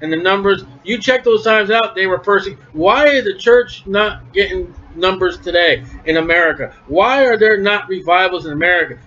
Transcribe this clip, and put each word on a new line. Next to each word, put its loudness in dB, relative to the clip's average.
and -8
the -2
numbers, 0
you -4
check 0
those 2
times 2
out, 0
they -2
were -2
perse-, -2
why 2
is 2
the -4
church 2
not -4
getting -4
numbers -2
today 0
in 0
America? -2
Why 2
are 2
there 4
not -2
revivals 0
in -8
America? -2